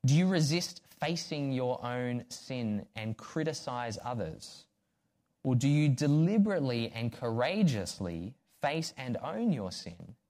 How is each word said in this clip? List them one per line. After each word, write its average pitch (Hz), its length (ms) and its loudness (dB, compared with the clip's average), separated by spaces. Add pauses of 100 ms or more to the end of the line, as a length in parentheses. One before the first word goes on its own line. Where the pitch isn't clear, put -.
Do 127 80 6
you 180 140 6
resist 170 540 2 (200)
facing 151 500 -2
your 127 340 0
own 123 440 -2
sin 110 560 -4 (100)
and 110 220 -6
criticize 127 880 -4
others? 110 600 -8 (760)
Or 131 120 2
do 123 120 4
you 147 220 6
deliberately 151 1040 4
and 117 180 -4
courageously 113 1200 0 (280)
face 160 360 -2
and 123 240 -4
own 214 300 -2
your 101 200 -2
sin 87 440 -14 (140)